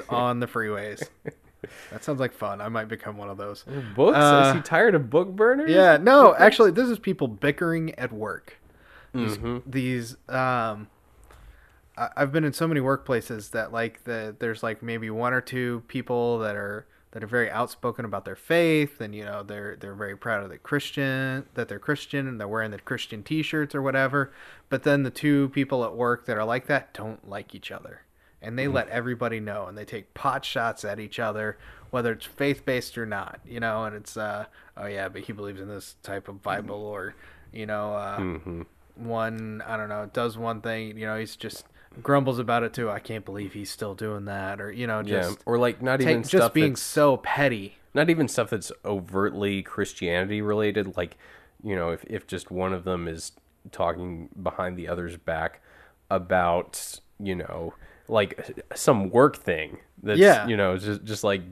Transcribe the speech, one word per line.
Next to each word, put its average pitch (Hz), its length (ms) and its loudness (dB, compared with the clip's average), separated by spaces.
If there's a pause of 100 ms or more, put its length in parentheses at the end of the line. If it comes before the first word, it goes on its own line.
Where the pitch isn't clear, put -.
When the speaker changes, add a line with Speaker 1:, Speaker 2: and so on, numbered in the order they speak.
Speaker 1:
on 123 300 0
the 123 80 -2
freeways. 107 600 -4 (840)
That - 140 -14
sounds 143 160 -4
like 127 120 -2
fun. 101 280 -6
I 104 80 -8
might 110 180 -4
become 107 300 -10
one 101 140 -10
of 95 60 -12
those. 101 280 -12 (320)
Speaker 2:
Books? 139 200 8
Speaker 1:
Uh, 143 340 10
Speaker 2:
Is 135 40 4
he 156 80 0
tired 196 320 6
of 139 160 2
book 180 240 4
burners? 254 380 4
Speaker 1:
Yeah, 277 240 10
no, 254 300 10
Speaker 2:
Book 180 120 12
burners? 180 80 12
Speaker 1:
actually, 214 240 8
this 240 180 2
is 226 120 -2
people 185 260 -2
bickering 156 720 -2
at 120 140 -6
work. 104 460 -10 (540)
These, 110 260 -2
Speaker 2:
Mm-hmm. 117 200 -4 (100)
Speaker 1:
these, 127 440 -2 (160)
um, 120 580 -2 (1120)
I, 120 180 -4
I've 143 160 2
been 160 120 2
in 143 80 0
so 165 160 -2
many 151 120 0
workplaces 127 720 -2
that, 110 220 -6
like, 113 320 -6
the, 110 340 -8
there's, 113 240 -4
like, 110 220 -4
maybe 113 260 -6
one 117 220 -2
or 127 80 2
two 123 480 -4
people 120 500 -2
that 107 160 -2
are, 104 320 -8 (260)
that 113 120 -12
are - 20 -8
very 117 240 0
outspoken 120 540 -4
about 98 200 -8
their 95 120 -12
faith, 160 640 2
and, 104 160 -10
you 104 80 -12
know, 101 180 -8
they're, 101 380 -10
they're 98 160 -12
very 101 200 -8
proud 107 280 -4
of 95 40 -12
the 71 100 -16
Christian, 135 840 -4 (100)
that 117 140 -4
they're 101 120 -10
Christian, 143 480 -4
and 123 100 -8
they're 104 80 -6
wearing 110 240 -2
the 101 80 -10
Christian 110 460 -8
T-shirts 151 500 -2
or 143 80 -2
whatever. 135 500 0 (360)
But 131 160 -2
then 143 180 4
the 131 80 -2
two 139 380 2
people 135 360 0
at 110 120 -4
work 120 300 0
that 117 120 -2
are 107 60 0
like 123 240 -2
that 135 260 -2
don't 110 340 -12
like 98 240 -12
each - 200 -14
other, - 300 -16 (380)
and 110 160 -10
they 131 100 -2
Speaker 2:
Mm-hmm. 139 100 0
Speaker 1:
let 117 140 0
everybody 117 500 -4
know, 104 260 -8
and 95 100 -14
they 104 80 -14
take - 300 -14
pot 135 300 -2
shots 117 400 -4
at 104 160 -6
each 107 180 -12
other, 107 400 -4 (320)
whether 120 220 -2
it's 110 140 -12
faith-based 139 720 -2
or 117 100 -6
not, 101 380 -8
you 120 140 -14
know. 113 280 -2
And 107 100 -10
it's, 104 200 -16
uh, 107 280 -6 (320)
"Oh 101 100 -10
yeah, 98 220 -6
but 95 140 -12
he 110 100 -10
believes 101 280 -12
in 95 60 -12
this 101 380 -14
type 98 240 -10
of 98 160 -16
Bible," 101 320 -6
or, 104 400 -10 (360)
you 110 140 -10
know, 104 280 -4
uh, 101 260 -6
Speaker 2:
Mm-hmm. 85 420 -8 (320)
Speaker 1:
one, 113 720 -6
I 113 100 -6
don't 107 120 -6
know, 104 240 -8
does 120 260 -4
one 113 220 -6
thing, 110 360 -6
you 110 100 -8
know, 110 120 -4
he's 110 160 -8
just - 300 -14 (400)
grumbles 135 340 4
about 117 240 0
it 113 100 -4
too. 120 160 -4
"I 101 120 -6
can't 110 240 -10
believe 98 300 -10
he's 104 160 -10
still 101 260 -8
doing 104 300 -6
that," 98 340 -8
or, 101 100 -10
you 120 160 -6
know, 110 140 -2
Speaker 2:
Yeah, 101 220 0
Speaker 1:
just 90 220 -4
Speaker 2:
or, 120 140 0
like, 120 240 0
not 127 160 0
Speaker 1:
take, 131 100 4
Speaker 2:
even 120 140 2
Speaker 1:
just - 140 2
Speaker 2:
stuff 117 180 6
Speaker 1:
being 156 200 6
Speaker 2:
that's - 80 -8
Speaker 1:
so 147 340 4
petty. 117 600 -2 (140)
Speaker 2:
not 151 160 4
even 165 200 4
stuff 113 220 0
that's 104 200 -4 (140)
overtly 98 800 0
Christianity 95 760 -2
related. 104 560 0
Like, 87 200 -4 (480)
you 104 100 -4
know, 87 160 -2
if, 82 160 -6
if - 220 -10
just - 240 -10
one 92 200 -2
of 87 120 -6
them 90 240 -4
is 80 240 -10 (400)
talking 85 560 -4 (140)
behind 90 360 -4
the 85 100 -10
other's 87 300 -6
back 82 420 -6 (500)
about, 90 880 0 (180)
you 98 160 -4
know, 85 400 -8 (340)
like, - 520 -2 (140)
some 101 360 2
work 135 260 6
thing 78 420 -4 (240)
that's, 107 180 2
Speaker 1:
Yeah. 143 260 10
Speaker 2:
you 113 100 2
know, 95 200 4
just, 101 280 -4
just, 107 200 -4
like, 101 280 2